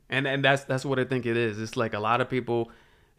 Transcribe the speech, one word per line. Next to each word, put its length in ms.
And, 180
and 180
that's, 200
that's 200
what 140
I 60
think 200
it 100
is. 240
It's 160
like 200
a 40
lot 220
of 80
people, 400